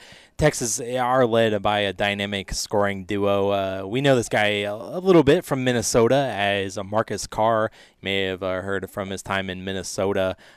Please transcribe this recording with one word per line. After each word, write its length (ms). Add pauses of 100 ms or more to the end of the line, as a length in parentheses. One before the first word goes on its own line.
(380)
Texas 420
are 460
led 360
by 180
a 120
dynamic 600
scoring 500
duo. 460
Uh, 360
we 140
know 160
this 140
guy 320
a, 120
a 260
little 240
bit 200
from 220
Minnesota 500
as, 600
uh, 80
Marcus 420
Carr. 460
You 280
may 220
have, 180
uh, 200
heard 280
from 200
his 120
time 280
in 160
Minnesota. 720 (200)